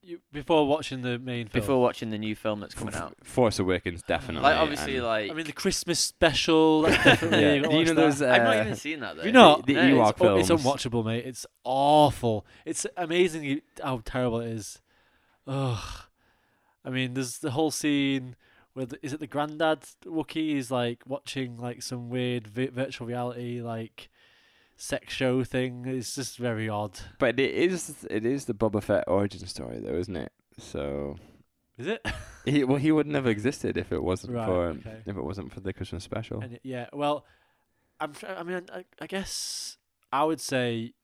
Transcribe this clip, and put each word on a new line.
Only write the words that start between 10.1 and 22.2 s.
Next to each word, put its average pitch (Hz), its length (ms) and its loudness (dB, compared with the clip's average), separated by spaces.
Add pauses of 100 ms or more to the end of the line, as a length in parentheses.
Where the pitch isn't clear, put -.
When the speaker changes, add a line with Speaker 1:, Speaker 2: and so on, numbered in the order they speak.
Speaker 1:
It's, - 120 -4
oh, 101 160 6
it's - 100 4
Speaker 3:
films? 160 160 4
Speaker 1:
unwatchable, 123 400 0
mate. 117 200 -2
It's 127 220 -12 (160)
awful. 135 840 4 (200)
It's - 200 -6 (120)
amazing 165 480 2
you, 143 160 -2 (200)
how 131 240 -4
terrible 123 360 -2
it 117 80 -6
is. 110 320 -10 (680)
Ugh. 131 540 -4 (840)
I 131 60 -10
mean, 127 240 -4
there's 127 240 -4
the 151 140 -4
whole 156 180 2
scene 139 640 0 (380)
where 131 140 -8
the, 151 200 -14
is 127 60 -6
it 156 80 -10
the 151 80 -10
granddad 151 540 -2 (220)
Wookiee 156 520 -4
is, 127 160 -4
like, 120 340 -2
watching, 127 520 -8
like, 123 220 -8
some 120 300 -10
weird 123 380 -2